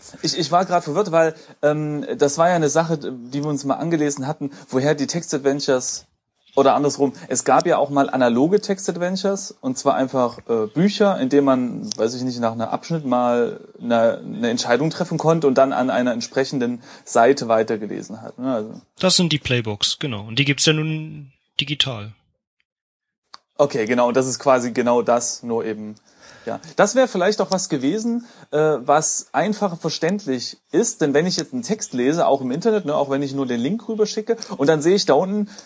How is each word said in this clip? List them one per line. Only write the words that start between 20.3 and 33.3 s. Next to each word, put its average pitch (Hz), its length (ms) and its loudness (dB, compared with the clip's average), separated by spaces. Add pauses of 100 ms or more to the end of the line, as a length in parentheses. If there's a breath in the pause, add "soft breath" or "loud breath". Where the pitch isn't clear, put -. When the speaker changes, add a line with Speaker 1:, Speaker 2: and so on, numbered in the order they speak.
Speaker 2:
die 139 60 2
gibt's 139 200 0
ja 160 80 4
nun 156 580 -6 (300)
digital. 131 500 -6 (1500)
Speaker 1:
Okay, 139 300 0
genau. 123 200 2
Und 120 80 -2
das 131 100 4
ist 127 140 -6
quasi 127 320 2
genau 120 300 2
das, 117 420 0
nur 113 220 -4
eben, 107 300 -8 (500 loud breath)
ja. 110 160 -8 (160)
Das 208 180 2
wäre 254 140 4
vielleicht 202 320 0
auch 185 100 -4
was 185 160 0
gewesen, 220 580 -2 (260 loud breath)
äh, 147 60 -2
was 151 760 2
einfacher 190 420 -2
verständlich 160 800 -4 (160)
ist, - 300 0
denn 147 120 2
wenn 156 120 4
ich 185 100 -2
jetzt - 180 -8
einen 127 100 -4
Text - 300 -6
lese, 131 320 2
auch 131 140 4
im 131 120 -4
Internet, 196 340 0
ne, 147 100 -2
auch 143 140 0
wenn 135 120 -2
ich 139 120 -4